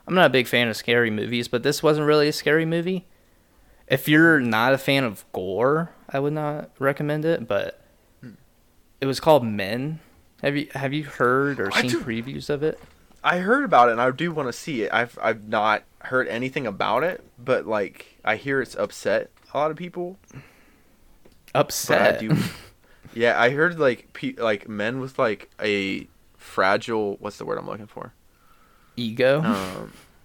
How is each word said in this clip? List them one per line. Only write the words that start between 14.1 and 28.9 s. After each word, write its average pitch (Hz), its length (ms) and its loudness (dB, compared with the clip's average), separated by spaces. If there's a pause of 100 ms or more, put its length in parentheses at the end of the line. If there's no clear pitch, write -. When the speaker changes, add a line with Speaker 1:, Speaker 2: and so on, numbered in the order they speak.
Speaker 2:
do 156 200 -4
wanna 143 220 -4
see 127 300 -6
it. - 100 -2
I've, 117 280 -2
I've 110 280 -2
not 107 340 0 (160)
heard 127 300 -2
anything 131 360 -6
about 104 380 -2
it, - 180 -4 (160)
but, 120 300 -2
like, 104 560 -6
I 107 140 0
hear 135 240 -2
it's - 140 -8
upset - 540 -4 (240)
a - 40 -4
lot 151 140 -2
of 151 60 -10
people. 175 400 -10 (1400)
Speaker 1:
Upset? - 680 2
Speaker 2:
But 113 40 -10
I 110 120 -6
do, - 80 0 (340)
Speaker 1:
<laughs> - 360 -20
Speaker 2:
yeah, 117 260 2
I 120 120 6
heard, 165 280 0
like, 131 340 0
pe-, - 240 -8
like, 110 320 -2
men 110 300 -4
with, 131 200 -8
like, 113 300 -2 (120)
a 101 460 -2 (300)
fragile, 104 840 0
what's 104 180 -10
the - 80 -10
word 101 120 -4
I'm 92 100 -10
looking 107 200 -10
for? - 260 -16 (840)